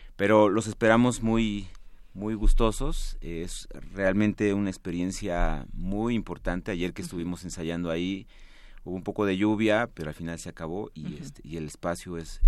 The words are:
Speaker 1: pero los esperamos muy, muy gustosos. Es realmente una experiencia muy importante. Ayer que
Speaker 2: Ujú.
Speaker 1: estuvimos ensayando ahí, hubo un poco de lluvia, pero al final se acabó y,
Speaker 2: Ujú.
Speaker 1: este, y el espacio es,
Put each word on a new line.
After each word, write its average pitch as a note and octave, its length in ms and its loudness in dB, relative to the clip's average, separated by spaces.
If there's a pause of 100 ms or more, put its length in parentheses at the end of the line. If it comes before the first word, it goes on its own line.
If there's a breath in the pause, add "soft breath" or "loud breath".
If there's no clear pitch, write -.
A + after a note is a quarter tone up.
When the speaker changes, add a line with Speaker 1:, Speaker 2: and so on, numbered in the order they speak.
(160 soft breath)
Speaker 1:
pero G#2 320 8
los G#2+ 180 0
esperamos A2+ 560 4
muy, A2 460 0 (460)
muy G#2 200 -6
gustosos. A2 840 4
Es E2 480 -8 (260)
realmente G2 600 2
una G2+ 160 0
experiencia F2 1000 -2
muy G2 420 -2
importante. F2+ 580 -4
Ayer F2 200 -2
que - 100 -10
Speaker 2:
Ujú. F2 40 -8
Speaker 1:
estuvimos F2 380 -6
ensayando E2+ 460 -4
ahí, F2+ 360 -4 (580 soft breath)
hubo F2+ 120 -8
un F2+ 60 -10
poco G#2 240 -2
de F#2+ 100 2
lluvia, G#2+ 560 2
pero D#2+ 160 -8
al D2+ 60 -6
final E2 240 -8
se F2+ 100 -12
acabó E2+ 460 -8
y, D#2 120 -12
Speaker 2:
Ujú. - 160 -8
Speaker 1:
este, - 240 -16
y D#2+ 120 -8
el D#2 80 -6
espacio F2 500 -6
es, E2 300 -10